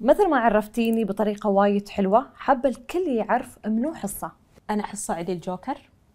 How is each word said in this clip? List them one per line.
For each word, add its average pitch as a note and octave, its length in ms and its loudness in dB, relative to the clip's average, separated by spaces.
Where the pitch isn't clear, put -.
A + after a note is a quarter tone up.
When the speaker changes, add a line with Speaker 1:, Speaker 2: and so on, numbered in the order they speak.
Speaker 1:
مثل E4 280 4
ما D4 80 2
عرفتيني A3+ 680 2
بطريقة G#3 440 -2
وايد G3+ 400 2
حلوة، G#3 360 2
حابة C4+ 340 0
الكل F4 380 -6
يعرف A#3 580 -2
منو A3+ 280 -2
حصة. - 380 -10
Speaker 2:
أنا G#3 140 -2
حصة - 300 -8
علي F3 200 -6
الجوكر، F3+ 560 -10